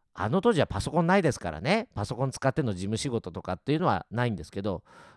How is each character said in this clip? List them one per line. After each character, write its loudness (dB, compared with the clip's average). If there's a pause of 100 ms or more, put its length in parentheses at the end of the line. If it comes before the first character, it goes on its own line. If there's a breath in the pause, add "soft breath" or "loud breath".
(160)
あ、 -4
あ 0
の 2
当 6
時 4
は 2
パ -4
ソ -4
コ 2
ン 2
な 6
い 4
で 4
す -4
か -6
ら -8
ね、 0
パ -4
ソ -4
コ -2
ン -2
使 -4
っ 2
て 0
の 0
事 -6
務 -2
仕 -4
事 -4
と -8
か -6
っ -6
て -2
い 2
う 0
の 0
は 2
な 0
い 0
ん -2
で -8
す -16
け -6
ど、 -2 (340 loud breath)